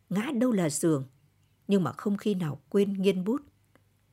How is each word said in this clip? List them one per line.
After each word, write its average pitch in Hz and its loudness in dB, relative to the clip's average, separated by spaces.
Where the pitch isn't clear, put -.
ngã 214 -2
đâu 254 2
là 175 2
giường, 151 0
nhưng 196 4
mà 123 -2
không 202 -4
khi 208 -2
nào 160 -4
quên 202 2
nghiên 190 0
bút. 262 -2